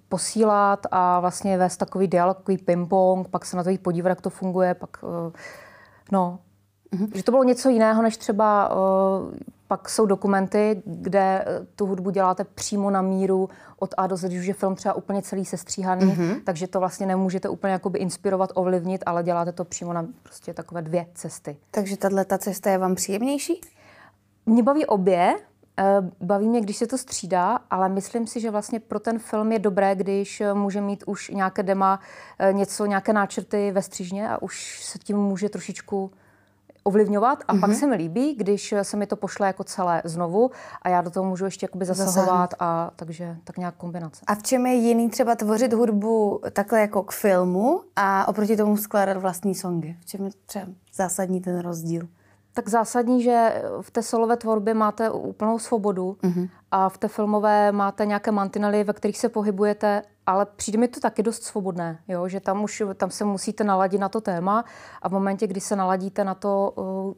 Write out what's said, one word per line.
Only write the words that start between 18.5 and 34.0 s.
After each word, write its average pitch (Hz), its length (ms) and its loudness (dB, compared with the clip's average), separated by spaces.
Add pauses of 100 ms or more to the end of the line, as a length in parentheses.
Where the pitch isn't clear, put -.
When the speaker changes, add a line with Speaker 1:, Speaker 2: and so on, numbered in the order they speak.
Speaker 1:
ovlivnit, 185 520 0
ale 175 160 -2
děláte 170 300 0
to 175 120 -8
přímo 175 280 -8
na 170 140 -4 (160)
prostě - 320 -16
takové 170 280 -10
dvě 170 320 -2
cesty. - 420 -12 (140)
Speaker 2:
Takže 196 260 -4
tahle 196 280 0
ta 190 140 0
cesta 196 320 -4
je 190 80 2
vám 185 160 2
příjemnější? 262 640 -4 (840)
Speaker 1:
Mě 226 160 6
baví 285 240 4
obě. 190 480 4 (440)
Eh, 190 60 0 (360)
baví 202 280 0
mě, 240 120 2
když 208 160 -4
se 240 100 -2
to 262 120 -4
střídá, 185 600 -2 (120)
ale 185 180 2
myslím 196 380 -2
si, 226 140 -8
že 226 100 -4
vlastně 208 300 -4
pro 214 200 -6
ten 226 180 -2
film 220 340 -2
je 226 60 2
dobré, 196 360 2
když, 196 460 -2
eh, 202 140 0
může 202 260 0
mít 202 260 -4
už - 240 -8
nějaké 196 320 -2
dema, 190 380 2 (380)
eh, 196 140 4
něco, 202 340 -2
nějaké 202 260 0
náčrty 202 600 0
ve 190 100 0
střižně 196 460 -8